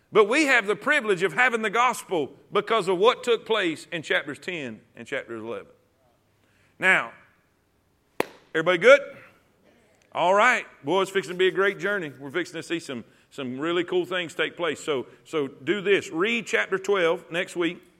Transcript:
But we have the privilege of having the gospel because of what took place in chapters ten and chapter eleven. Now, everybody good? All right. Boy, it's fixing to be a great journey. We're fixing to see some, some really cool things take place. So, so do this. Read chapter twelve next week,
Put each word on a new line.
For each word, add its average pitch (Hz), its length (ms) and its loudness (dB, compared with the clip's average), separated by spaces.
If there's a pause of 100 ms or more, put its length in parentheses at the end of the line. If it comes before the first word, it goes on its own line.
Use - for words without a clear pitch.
(120)
But 202 180 6
we 294 160 4
have 240 220 2
the 208 80 0
privilege 214 480 0
of 175 100 0
having 233 300 0
the 214 80 -2
gospel 196 600 -2 (200)
because 208 360 0
of 185 120 0
what 220 240 2
took 233 240 0
place 185 440 -2
in 165 120 -8
chapters 151 340 -2
ten 139 440 -10 (140)
and 117 120 -16
chapter 117 280 -8
eleven. 107 360 -10 (1080)
Now, 160 340 2 (1400)
everybody 165 240 0
good? 254 240 8 (1120)
All 175 200 4
right. 220 280 4 (200)
Boy, 170 180 2
it's 190 80 0
fixing 180 240 -4
to 180 60 -10
be 185 80 6
a 180 40 4
great 185 280 0
journey. 180 400 -4
We're 139 100 -12
fixing 165 240 -6
to 160 80 -8
see 170 180 -4
some, 123 240 -10 (280)
some 131 280 -8
really 175 240 0
cool 175 220 -2
things 180 300 -6
take 156 200 -4
place. 165 240 -4
So, 135 280 -4 (160)
so 147 240 -2
do 139 340 -4
this. 180 300 0
Read 214 340 -2
chapter 190 320 -2
twelve 185 540 0
next 175 240 -6
week, 170 260 -4 (180)